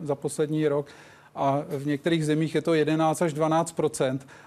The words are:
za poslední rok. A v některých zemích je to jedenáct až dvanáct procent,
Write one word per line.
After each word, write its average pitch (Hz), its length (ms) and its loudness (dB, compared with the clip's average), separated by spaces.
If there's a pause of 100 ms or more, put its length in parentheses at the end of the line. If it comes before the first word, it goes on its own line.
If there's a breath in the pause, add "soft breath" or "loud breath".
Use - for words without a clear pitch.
za 143 120 -2
poslední 156 520 -2
rok. 143 200 0 (480 loud breath)
A 139 340 0
v 143 180 -6
některých 156 380 0
zemích 156 300 0
je 151 60 2
to 165 120 2
jedenáct 156 480 2
až 170 120 0
dvanáct 160 380 0
procent, 143 560 -2 (200 loud breath)